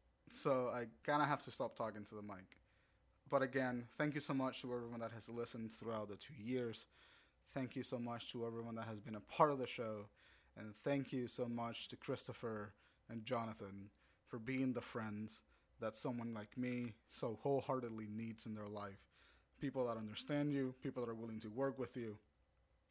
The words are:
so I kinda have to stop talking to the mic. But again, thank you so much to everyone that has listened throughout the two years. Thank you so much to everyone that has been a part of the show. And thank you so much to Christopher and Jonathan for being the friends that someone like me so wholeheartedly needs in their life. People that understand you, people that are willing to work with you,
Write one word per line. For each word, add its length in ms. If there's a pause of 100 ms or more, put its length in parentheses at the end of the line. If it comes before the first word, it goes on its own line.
(300)
so 440
I 120 (180)
kinda 220
have 160
to 80
stop 260
talking 300
to 80
the 80
mic. 360 (680)
But 140
again, 440 (100)
thank 180
you 60
so 140
much 280
to 120
everyone 260
that 120
has 160
listened 440
throughout 360
the 80
two 180
years. 520 (680)
Thank 220
you 60
so 160
much 340
to 140
everyone 300
that 100
has 140
been 140
a 60
part 300
of 80
the 80
show. 400 (500)
And 180 (100)
thank 280
you 160
so 200
much 400
to 80
Christopher 760 (340)
and 160
Jonathan 640 (380)
for 120
being 360
the 80
friends 580 (400)
that 160
someone 380
like 240
me 340 (160)
so 340
wholeheartedly 680
needs 360
in 80
their 140
life. 320 (600)
People 260
that 100
understand 560
you, 300
people 220
that 60
are 40
willing 260
to 80
work 300
with 180
you, 220 (720)